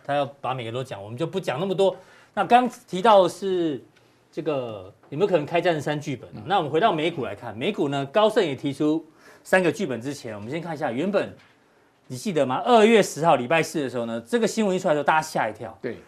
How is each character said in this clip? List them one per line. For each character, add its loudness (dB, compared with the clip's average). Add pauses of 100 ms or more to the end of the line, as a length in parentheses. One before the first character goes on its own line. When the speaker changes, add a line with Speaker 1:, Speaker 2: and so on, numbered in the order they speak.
Speaker 1:
他 -4
要 0 (140)
把 -6
每 -8
个 -8
都 -6
讲， -12
我 -14
们 -12
就 -4
不 -6
讲 -4
那 -2
么 -2
多。 2 (380)
那 0
刚 4 (180)
提 -6
到 8
的 4
是 -2 (480)
这 -10
个 -6 (160)
有 -10
没 2
有 2
可 0
能 2
开 0
战 2
三 -4
剧 -6
本 -14
啊？ -18
Speaker 2:
嗯。 -14
Speaker 1:
那 0
我 2
们 -4
回 2
到 4
美 0
股 -6
来 -6
看， -14
美 -4
股 -2
呢， -4
高 4
盛 2
也 -2
提 -6
出 0 (400)
三 2
个 2
剧 -4
本 -6
之 -8
前， -12
我 -12
们 -12
先 -6
看 -10
一 -10
下 -4
原 -2
本， -2 (720)
你 -10
记 -6
得 4
吗？ -2
二 8
月 6
十 -2
号 6
礼 -2
拜 2
四 -4
的 -2
时 -8
候 -2
呢， -6
这 0
个 2
新 0
闻 2
一 0
出 -2
来 4
的 0
时 -2
候， -2
大 4
家 2
吓 -2
一 -8
跳。 -12
Speaker 2:
对。 -8 (120)